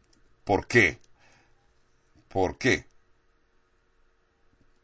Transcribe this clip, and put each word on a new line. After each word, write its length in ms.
¿Por 240
qué? 320
¿Por 280
qué? 300